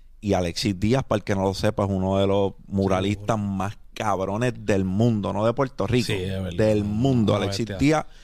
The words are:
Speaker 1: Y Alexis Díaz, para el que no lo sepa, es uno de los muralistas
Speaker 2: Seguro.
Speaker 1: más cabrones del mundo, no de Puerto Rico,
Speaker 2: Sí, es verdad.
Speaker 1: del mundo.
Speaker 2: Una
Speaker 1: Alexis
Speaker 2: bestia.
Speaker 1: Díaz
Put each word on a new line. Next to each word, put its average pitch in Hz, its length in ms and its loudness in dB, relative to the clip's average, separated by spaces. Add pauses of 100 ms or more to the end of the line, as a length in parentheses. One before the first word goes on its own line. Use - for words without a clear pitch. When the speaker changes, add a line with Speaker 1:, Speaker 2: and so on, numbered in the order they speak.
(220)
Speaker 1:
Y 101 120 0
Alexis 90 460 0
Díaz, 120 240 2
para 110 140 -2
el 98 60 -4
que 104 120 -2
no 95 80 0
lo 98 100 2
sepa, 104 320 0
es 98 40 -2
uno 95 280 0
de 98 100 4
los 98 260 2 (140)
muralistas 98 720 0
Speaker 2:
Seguro. 101 160 -4
Speaker 1:
más 95 240 -6 (160)
cabrones 104 600 -2 (120)
del 101 180 2
mundo, 98 500 2
no 101 120 0
de - 80 2
Puerto 131 340 -2
Rico, 120 200 0
Speaker 2:
Sí, 110 60 -2
es 95 300 -4
verdad. 87 140 -6
Speaker 1:
del 107 260 2
mundo. 107 500 2
Speaker 2:
Una 101 100 2
Speaker 1:
Alexis 98 240 -2
Speaker 2:
bestia. 98 100 -10
Speaker 1:
Díaz 151 280 2 (180)